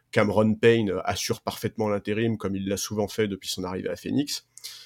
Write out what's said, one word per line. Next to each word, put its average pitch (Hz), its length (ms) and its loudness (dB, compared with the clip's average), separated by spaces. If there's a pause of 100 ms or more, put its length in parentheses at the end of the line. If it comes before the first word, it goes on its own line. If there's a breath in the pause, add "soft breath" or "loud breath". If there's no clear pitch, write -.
(120 soft breath)
Cameron 107 420 4
Payne 113 400 4 (100)
assure - 380 -4
parfaitement 107 480 -4
l'intérim 104 480 0
comme 98 180 -4
il 98 100 -4
l'a 98 120 -2
souvent 104 280 -2
fait 107 220 0
depuis - 220 -6
son 92 140 -6
arrivée 95 260 -4
à - 60 -6
Phoenix. - 500 -2 (400 loud breath)